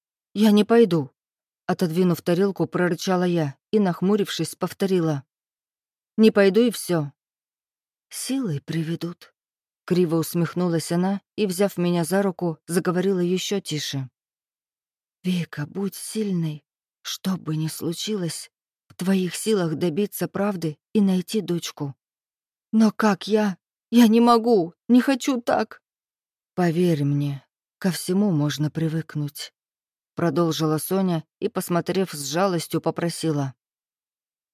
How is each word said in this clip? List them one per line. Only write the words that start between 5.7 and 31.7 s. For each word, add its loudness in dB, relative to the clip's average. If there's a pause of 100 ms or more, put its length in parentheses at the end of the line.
«Не 8
пойду 4
и 2
всё». -4 (1000)
«Силой -4
приведут», -6 (580)
криво 2
усмехнулась -2
она 0 (140)
и, -2
взяв 0
меня 0
за 0
руку, -4
заговорила 0
ещё -2
тише. -8 (1120)
«Вика, -4
будь -8
сильной. -4 (380)
Что -6
бы -6
ни -2
случилось, -6 (360)
в -20
твоих 0
силах 0
добиться -2
правды -4 (160)
и 2
найти 0
дочку». -6 (760)
«Но 6
как 0
я? 0 (320)
Я 8
не 6
могу, 4 (140)
не 6
хочу 0
так». -2 (720)
«Поверь 2
мне, -2 (320)
ко -2
всему 0
можно -2
привыкнуть», -6 (640)
продолжила 0
Соня -2 (140)
и, -4
посмотрев -2